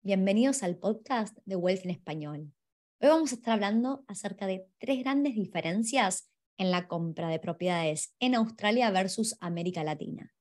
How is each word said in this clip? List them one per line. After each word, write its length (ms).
Bienvenidos 580
al 160
podcast 580
de 100
Wealth 280
en 60
Español. 640
Hoy 80
vamos 220
a 40
estar 200
hablando 520
acerca 380
de 220
tres 220
grandes 340
diferencias 960
en 100
la 180
compra 400
de 120
propiedades 800
en 160
Australia 560
versus 480
América 440
Latina. 580